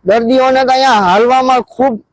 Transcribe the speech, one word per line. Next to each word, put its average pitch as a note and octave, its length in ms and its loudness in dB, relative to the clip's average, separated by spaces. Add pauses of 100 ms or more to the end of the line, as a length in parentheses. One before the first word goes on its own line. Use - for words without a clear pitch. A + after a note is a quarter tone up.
દર્દીઓને B3+ 600 0
તો C4 80 0
અહીંયા C4 200 2
હાલવામાં A#3+ 680 0
ખૂબ A#3+ 380 -4 (120)